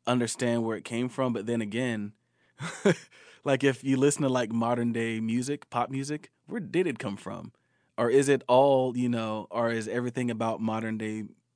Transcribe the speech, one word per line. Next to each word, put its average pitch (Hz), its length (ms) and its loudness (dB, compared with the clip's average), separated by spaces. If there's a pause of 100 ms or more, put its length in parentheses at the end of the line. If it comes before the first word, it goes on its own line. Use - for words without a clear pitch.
understand 120 580 0
where 110 120 -2
it - 80 -12
came 120 240 -4
from, 127 240 -2
but 107 120 -4
then 117 160 -2
again, 110 520 -4 (680)
<laughs> - 600 -2
like, 135 200 2
if 135 200 2
you 135 140 2
listen 143 260 4
to, 135 60 2
like, 123 220 0
modern 117 400 2
day 113 280 -2
music, 120 500 -2
pop 123 200 -2
music, 139 420 -8 (160)
where 208 120 -8
did 180 280 -2
it 113 120 -4
come 107 180 -6
from? - 340 -12 (460)
Or 120 120 2
is 135 200 6
it 135 180 4
all, 131 500 6
you 123 120 2
know, 110 420 -4
or 117 200 0
is 113 160 -4
everything 120 440 -2
about 113 300 -2
modern 110 360 -2
day 107 260 -6 (320)